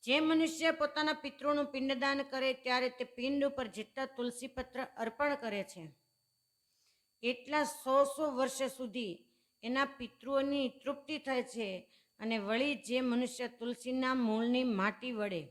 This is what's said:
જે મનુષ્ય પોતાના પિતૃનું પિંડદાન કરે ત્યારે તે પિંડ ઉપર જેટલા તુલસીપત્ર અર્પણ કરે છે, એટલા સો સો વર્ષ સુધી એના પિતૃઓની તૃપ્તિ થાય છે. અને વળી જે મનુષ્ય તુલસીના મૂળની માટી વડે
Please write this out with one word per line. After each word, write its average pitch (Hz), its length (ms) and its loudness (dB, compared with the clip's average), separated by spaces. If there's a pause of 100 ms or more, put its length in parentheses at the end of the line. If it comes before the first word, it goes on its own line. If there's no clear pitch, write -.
જે 247 180 2
મનુષ્ય 320 520 4
પોતાના 302 500 0
પિતૃનું 285 500 0
પિંડદાન 269 520 0
કરે 262 300 0
ત્યારે 247 360 0
તે 247 140 -4 (120)
પિંડ 277 260 2
ઉપર 277 260 0
જેટલા 240 460 -6
તુલસીપત્ર 254 640 -6 (180)
અર્પણ 226 400 0
કરે 214 260 -2
છે, 180 200 -12 (1400)
એટલા 254 500 -2
સો 262 220 0 (100)
સો 277 260 -2
વર્ષ 262 460 -2
સુધી 226 420 -6 (440)
એના 269 300 0
પિતૃઓની 269 840 -2
તૃપ્તિ 285 440 -6
થાય 254 340 -2
છે. 220 140 -4 (520)
અને 226 200 -2
વળી 233 440 2
જે 240 180 0
મનુષ્ય 247 460 0 (120)
તુલસીના 254 580 -2
મૂળની 240 540 4
માટી 214 460 0
વડે 196 340 -2